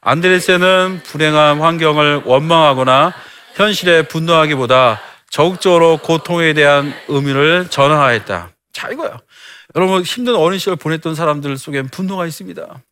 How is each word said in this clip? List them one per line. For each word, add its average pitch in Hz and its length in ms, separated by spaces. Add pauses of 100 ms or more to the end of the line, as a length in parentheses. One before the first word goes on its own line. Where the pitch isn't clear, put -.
안데르센은 185 1040
불행한 151 560
환경을 151 640
원망하거나 143 880 (400)
현실에 180 540
분노하기보다 135 920 (280)
적극적으로 170 720
고통에 165 560
대한 143 380 (160)
의미를 147 640
전환하였다. 120 800 (220)
자, - 180
이거야. 269 280 (580)
여러분, 190 260
힘든 240 320
어린 185 240
시절 180 180
보냈던 160 380
사람들 147 420
속엔 135 340
분노가 190 360
있습니다. - 640